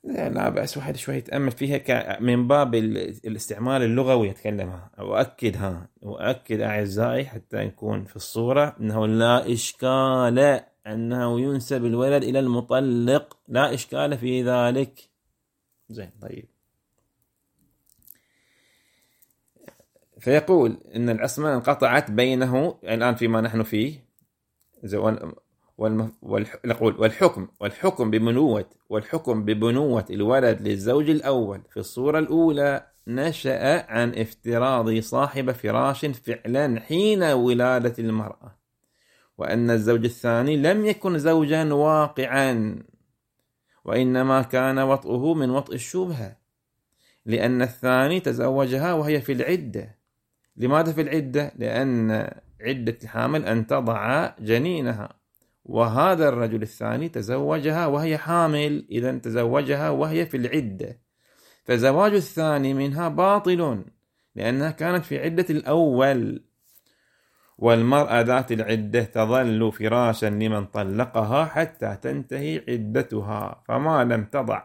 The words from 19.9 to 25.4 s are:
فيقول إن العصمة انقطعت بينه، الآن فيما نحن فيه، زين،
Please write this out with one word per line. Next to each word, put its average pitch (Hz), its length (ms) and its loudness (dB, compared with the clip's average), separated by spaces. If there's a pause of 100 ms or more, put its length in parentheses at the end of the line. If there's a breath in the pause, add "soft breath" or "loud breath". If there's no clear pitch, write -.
فيقول 147 580 4 (180)
إن 120 140 0
العصمة 135 440 -2
انقطعت 131 580 2
بينه، 127 720 0
الآن 113 320 0
فيما 113 260 2
نحن 113 220 0
فيه، 131 420 -2 (800)
زين، 104 360 0 (580)